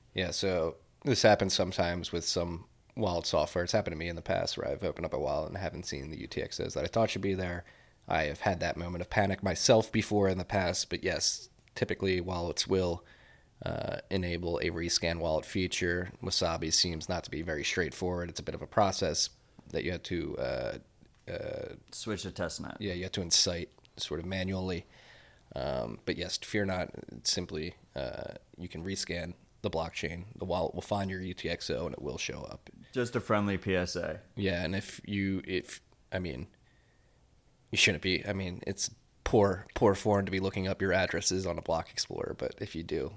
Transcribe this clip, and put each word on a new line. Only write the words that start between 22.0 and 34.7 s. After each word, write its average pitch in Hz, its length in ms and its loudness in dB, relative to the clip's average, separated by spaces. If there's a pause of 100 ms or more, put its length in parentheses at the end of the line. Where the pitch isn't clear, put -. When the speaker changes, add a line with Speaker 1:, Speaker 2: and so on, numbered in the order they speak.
Speaker 2:
to 95 80 -6
testnet. 82 480 -6
Speaker 1:
yeah, 101 140 -2
you 90 120 -4
have 92 80 -6
to 101 100 -2
incite 85 480 2 (260)
sort - 240 -4
of 87 60 -8
manually. 92 580 -2 (720)
Um, 64 480 -2
but 76 140 -2
yes, 90 200 -4
fear - 260 -2
not. 92 260 -2 (220)
It's - 200 -2
simply, 85 420 -4 (220)
uh, - 380 -6 (240)
you 90 100 -8
can 82 160 -10
rescan 87 500 -4 (280)
the 101 80 -2
blockchain. 82 540 -4 (120)
The - 80 -6
wallet 90 300 0
will 90 80 -4
find 101 260 0
your 95 120 -4
U 92 120 -6
T - 160 -6
X - 220 -4
O 73 160 -2
and 73 80 -6
it - 80 -10
will 67 160 -6
show - 320 -6
up. - 180 -14 (240)
Speaker 2:
Just 120 220 0
a 117 60 2
friendly 104 360 2
P 92 200 2
S 90 180 0
A. 85 240 -2 (160)
Speaker 1:
Yeah, 92 300 0
and 85 100 -2